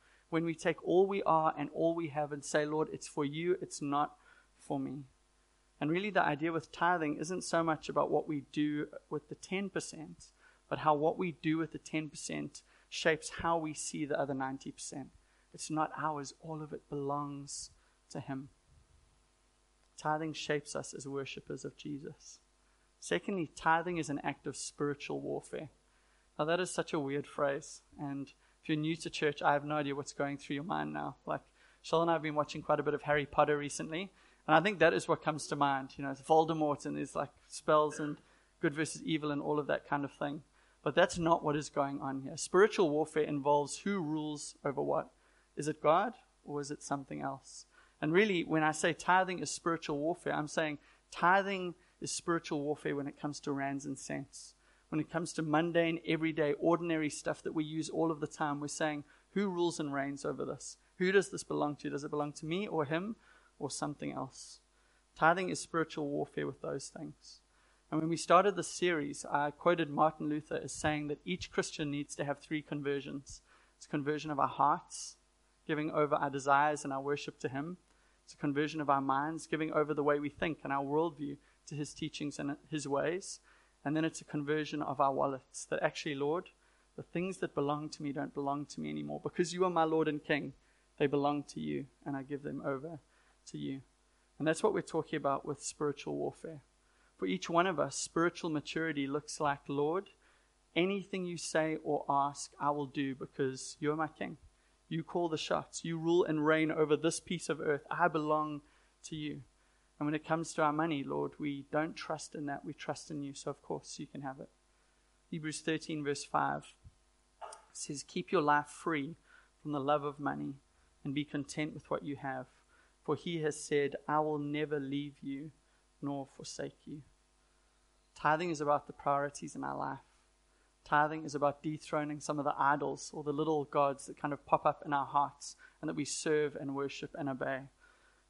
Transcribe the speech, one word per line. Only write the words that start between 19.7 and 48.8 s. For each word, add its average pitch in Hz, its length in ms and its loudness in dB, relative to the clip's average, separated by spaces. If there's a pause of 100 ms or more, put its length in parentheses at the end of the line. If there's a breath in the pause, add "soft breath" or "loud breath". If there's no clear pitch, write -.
Tithing 156 340 -2
shapes - 420 -2
us 139 200 -6
as 131 120 -10
worshippers 139 580 -8
of 135 120 -10
Jesus. - 640 -12 (600 soft breath)
Secondly, 175 540 -2
tithing 170 440 2
is 151 100 -4
an 139 160 -2
act - 220 -6
of 139 100 -6
spiritual 143 640 -4
warfare. 143 480 -6 (680 soft breath)
Now, 151 80 2
that 170 120 2
is 180 120 -2
such - 240 -2
a 170 40 2
weird 139 280 -2
phrase, 143 560 -2 (160)
and 139 340 -8 (280 soft breath)
if - 80 -10
you're 156 80 2
new 156 200 0
to 160 140 -8
church, - 320 0
I 151 120 6
have 143 100 0
no 151 120 -2
idea 139 180 0
what's 139 180 -8
going 143 260 -2
through - 160 -6
your 143 100 -4
mind 151 280 -2
now. 147 240 -6 (100)
Like, 151 140 -2 (420 soft breath)
Shell 165 200 4
and 170 80 4
I 165 40 6
have 156 80 0
been 151 140 -2
watching 147 260 -2
quite 151 160 2
a 143 40 -2
bit 147 120 2
of 139 80 -4
Harry 147 240 2
Potter 151 300 4
recently, 160 560 -6 (340 soft breath)
and 156 80 6
I 165 60 10
think 190 180 0
that 165 160 8
is - 140 0
what 160 140 2
comes 151 260 -2
to 156 80 -2
mind. 139 400 0
You 143 80 -8
know, 139 60 -4
it's 135 120 -10
Voldemort 160 640 4
and 147 100 -4
there's, 147 200 -6
like, 147 140 -2 (180)
spells 151 500 4
and 151 200 -4 (420 soft breath)
good 156 140 2
versus 151 280 -2
evil 151 280 0
and 143 120 -2
all 151 160 0
of 139 100 -2
that - 200 0
kind 143 160 0
of 135 80 -8
thing. 151 300 -6 (400 soft breath)
But 147 120 -2
that's 170 240 6
not 170 260 4
what 151 120 2
is 151 140 -2
going 139 300 0
on 135 220 -4
here. 143 140 -8
Spiritual 190 540 6
warfare 151 340 2
involves 147 540 2
who 202 220 0
rules 151 640 -4
over 143 180 0
what. 143 280 0 (460 soft breath)
Is 147 120 -2
it 151 140 -4
God 185 320 4 (300)
or 147 160 -6
is 143 100 -6
it 147 120 -8
something 147 380 -6
else? 135 460 -10 (340 soft breath)
And 156 120 0
really, 190 300 6
when 156 220 2
I 156 80 4
say 165 200 2